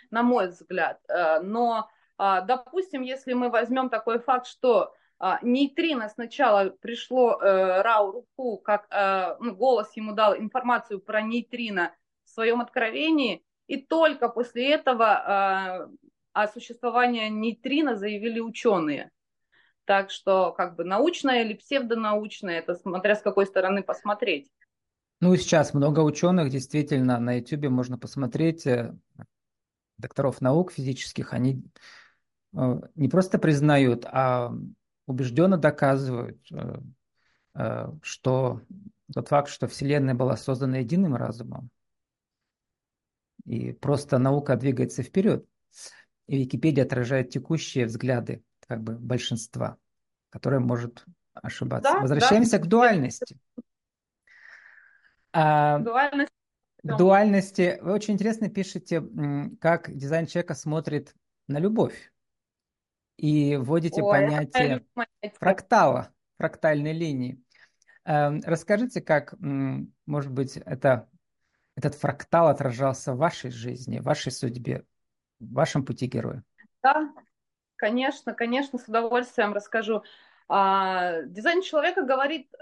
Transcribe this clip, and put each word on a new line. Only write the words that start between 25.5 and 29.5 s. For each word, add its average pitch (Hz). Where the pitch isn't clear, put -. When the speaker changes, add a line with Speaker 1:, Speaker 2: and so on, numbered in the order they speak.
Speaker 2:
много 147
учёных, 156
действительно, 131
на 120
Ютубе 147
можно 127
посмотреть, 151
э, 120